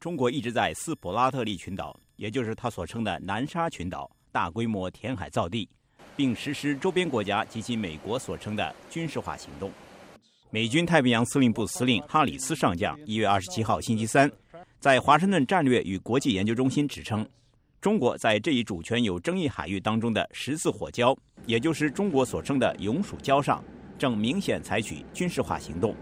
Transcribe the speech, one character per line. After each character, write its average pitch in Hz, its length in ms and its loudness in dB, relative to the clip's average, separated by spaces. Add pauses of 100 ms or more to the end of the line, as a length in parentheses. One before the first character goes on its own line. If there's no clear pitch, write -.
中 170 160 -6
国 123 120 4
一 131 120 2
直 - 100 -2
在 104 240 2
斯 - 220 -6
普 90 160 -6
拉 120 180 4
特 135 140 -2
利 107 120 -2
群 95 200 -8
岛， 73 200 -8 (200)
也 101 120 -8
就 123 140 -2
是 110 100 -2
他 120 160 -6
所 101 160 -6
称 113 200 -6
的 92 160 -2
南 101 260 -4
沙 165 240 -4
群 87 180 -8
岛， 71 220 -10 (220)
大 92 180 0
规 113 160 -4
模 95 240 -2
填 123 260 -8
海 90 140 -10
造 101 180 -2
地， 107 200 -6 (480)
并 135 180 2
实 - 180 -6
施 143 240 -2
周 185 140 -2
边 180 180 0
国 120 140 0
家 101 220 0
及 - 180 -8
其 120 140 -4
美 90 220 -4
国 98 200 -4
所 87 180 -8
称 107 200 -6
的 87 180 -4 (160)
军 165 180 -6
事 127 120 -6
化 78 160 -6
行 - 240 -16
动。 95 100 -6 (800)
美 110 160 0
军 151 180 2
太 170 160 6
平 123 120 4
洋 117 120 6
司 - 140 0
令 123 140 6
部 107 120 0
司 110 200 -4
令 123 240 2
哈 156 160 4
里 78 120 -4
斯 156 200 -4
上 107 200 2
将 85 300 -2
一 107 80 -4
月 110 100 2
二 98 160 4
十 92 120 -10
七 110 100 -2
号 104 180 0
星 113 160 0
期 110 80 0
三 143 240 6 (520)
在 135 180 6
华 139 180 6
盛 190 140 4
顿 175 160 4
战 180 180 2
略 123 200 6
与 95 140 -2
国 113 200 0
际 139 160 2
研 95 100 2
究 110 80 2
中 127 160 2
心 147 200 0
指 76 160 -12
称， 107 220 -4 (540)
中 208 180 2
国 120 200 2
在 107 200 4
这 156 140 0
一 120 100 2
主 90 200 -4
权 113 200 0
有 92 160 0
争 175 180 -2
议 170 120 0
海 76 180 -6
域 95 140 -4
当 110 180 0
中 113 140 0
的 101 200 0
十 - 240 -6
字 170 140 0
火 87 200 -6
礁， 120 260 4 (300)
也 113 120 2
就 151 140 2
是 151 180 0
中 202 200 0
国 135 140 4
所 82 180 -4
称 143 160 0
的 110 180 2
永 113 260 -2
暑 - 140 -8
礁 139 240 2
上， 135 240 0 (340)
正 123 180 0
明 117 220 0
显 107 240 -2
采 101 180 -2
取 80 240 -8 (100)
军 180 140 -2
事 - 120 -4
化 - 180 -2
行 78 220 -8
动 104 220 0